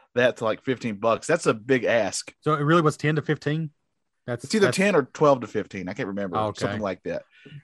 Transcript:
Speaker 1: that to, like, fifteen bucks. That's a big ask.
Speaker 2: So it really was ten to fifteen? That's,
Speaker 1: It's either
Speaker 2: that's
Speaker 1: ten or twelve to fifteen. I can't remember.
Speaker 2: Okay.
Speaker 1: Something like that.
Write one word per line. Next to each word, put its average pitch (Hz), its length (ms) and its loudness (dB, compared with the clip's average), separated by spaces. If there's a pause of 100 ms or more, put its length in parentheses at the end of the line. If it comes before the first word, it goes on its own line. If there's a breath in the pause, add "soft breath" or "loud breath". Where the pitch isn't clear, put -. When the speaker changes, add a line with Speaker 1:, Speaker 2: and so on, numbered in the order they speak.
(140 soft breath)
Speaker 1:
that 120 220 2
to, 120 80 -6
like, 110 180 -2
fifteen 117 340 -4
bucks. 107 300 0
That's 165 200 0
a 139 80 4
big 113 300 0
ask. 101 480 0 (100)
Speaker 2:
So 151 120 0
it 147 60 -2
really 160 220 4
was 151 140 2
ten 151 200 -2
to 147 60 -2
fifteen? 151 480 -4 (560)
That's, 123 180 -8
Speaker 1:
It's - 100 -4
either 202 120 4
Speaker 2:
that's 123 100 0
Speaker 1:
ten 196 180 2
or 147 80 6 (100)
twelve 143 280 4
to 110 80 -6
fifteen. 95 400 -6
I 98 60 -8
can't 104 140 -6
remember. 101 280 -6
Speaker 2:
Okay. 107 240 -2
Speaker 1:
Something 101 200 -2
like 95 220 -4
that. 85 220 -6 (400 loud breath)